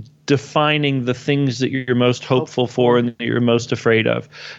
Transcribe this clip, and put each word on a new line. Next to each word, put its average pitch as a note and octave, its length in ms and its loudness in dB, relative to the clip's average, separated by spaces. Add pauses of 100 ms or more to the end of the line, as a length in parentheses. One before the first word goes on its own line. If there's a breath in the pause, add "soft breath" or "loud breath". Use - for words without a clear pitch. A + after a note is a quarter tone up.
(260)
defining D3 800 0
the B2 100 -2
things C#3 460 -2
that - 100 0
you're B2+ 260 -2
most B2 280 2
hopeful B2+ 420 0
for A#2+ 320 2
and A#2+ 120 0
that A#2 100 -14
you're A#2 220 -2
most A#2+ 320 0
afraid A2+ 340 2
of. A#2 220 -2 (300 loud breath)